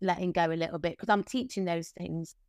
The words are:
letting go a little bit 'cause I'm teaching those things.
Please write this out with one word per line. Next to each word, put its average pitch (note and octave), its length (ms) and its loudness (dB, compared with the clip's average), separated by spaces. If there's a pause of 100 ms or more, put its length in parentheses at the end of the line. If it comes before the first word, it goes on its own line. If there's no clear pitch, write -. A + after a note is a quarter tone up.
letting F3+ 300 2
go E3+ 140 4
a E3 100 2
little E3 240 -2
bit E3 180 -2
'cause - 120 -8
I'm G#3 160 4
teaching B3+ 400 -2
those E3 240 -2
things. E3 480 -6 (120)